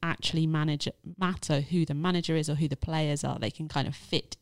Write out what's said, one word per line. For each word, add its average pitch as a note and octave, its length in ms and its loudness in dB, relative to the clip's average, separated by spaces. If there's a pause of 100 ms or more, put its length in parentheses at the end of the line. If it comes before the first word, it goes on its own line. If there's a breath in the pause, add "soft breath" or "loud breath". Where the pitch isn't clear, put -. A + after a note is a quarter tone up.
actually D#3+ 460 0
manage, D#3 400 0 (300)
matter E3 440 0
who D#3+ 240 2
the D3+ 80 -2
manager E3 420 2
is D3+ 140 0
or D3 60 0
who D3+ 120 2
the C#3+ 80 -2
players D#3 480 0
are. C3 140 -2
They A2+ 140 -2
can D#3 160 -8
kind C#3 200 0
of C#3 80 -4
fit - 460 -4